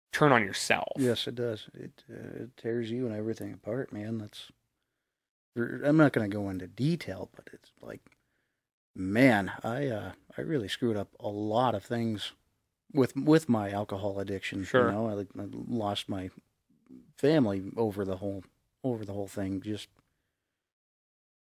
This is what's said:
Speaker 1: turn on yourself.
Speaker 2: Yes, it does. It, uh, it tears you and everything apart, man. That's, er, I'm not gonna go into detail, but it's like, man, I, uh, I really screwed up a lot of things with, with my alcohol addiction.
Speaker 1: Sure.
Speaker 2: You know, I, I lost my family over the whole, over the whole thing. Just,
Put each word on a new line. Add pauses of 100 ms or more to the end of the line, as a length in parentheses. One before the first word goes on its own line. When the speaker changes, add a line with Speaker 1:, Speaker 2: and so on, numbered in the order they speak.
(120)
Speaker 1:
turn
on
yourself.
Speaker 2:
Yes,
it
does.
It,
uh,
it
tears
you
and
everything
apart,
man.
That's, (1040)
er,
I'm
not
gonna
go
into
detail,
but
it's (100)
like, (920)
man, (120)
I,
uh, (260)
I
really
screwed
up (100)
a
lot
of
things (600)
with,
with
my
alcohol
addiction.
Speaker 1:
Sure.
Speaker 2:
You
know,
I,
I
lost
my (880)
family (120)
over
the
whole, (400)
over
the
whole
thing.
Just, (1500)